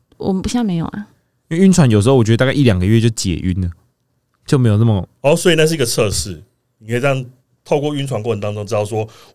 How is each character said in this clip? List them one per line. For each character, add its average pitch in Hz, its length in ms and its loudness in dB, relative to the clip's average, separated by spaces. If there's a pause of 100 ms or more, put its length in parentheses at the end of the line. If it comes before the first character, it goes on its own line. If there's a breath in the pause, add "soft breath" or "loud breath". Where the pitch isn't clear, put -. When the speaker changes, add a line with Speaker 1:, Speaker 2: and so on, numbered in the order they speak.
(160)
Speaker 1:
我 - 160 -6
们 190 160 -2
现 208 60 -6
在 247 100 0
没 185 140 -2
有 160 80 -4
啊。 208 220 -10 (420)
Speaker 2:
因 160 80 -6
为 190 80 4
晕 190 80 6
船 156 180 4
有 104 100 4
时 101 60 2
候 135 80 4
我 120 80 4
觉 107 80 0
得 117 60 2
大 131 80 2
概 131 80 0
一 143 100 0
两 104 160 2
个 90 60 0
月 110 160 2
就 117 80 2
解 95 340 -4
晕 90 180 -2
了， 87 80 -4 (760)
就 147 120 0
没 123 120 2
有 104 80 2
那 113 80 2
么 101 200 0 (140)
Speaker 3:
哦， 147 160 2
所 170 160 2
以 160 40 4
那 156 120 2
是 165 60 0
一 160 40 -6
个 131 80 0
测 110 240 -2
试， 87 320 -8 (380)
你 107 80 -20
可 117 80 -4
以 123 60 -2
这 131 40 -2
样 135 200 -2 (400)
透 147 160 0
过 151 120 -4
晕 139 140 -6
船 110 160 -6
过 113 100 -2
程 101 60 -6
当 104 160 -6
中 104 100 -8
知 98 80 -10
道 104 120 0
说 107 200 -6 (300 loud breath)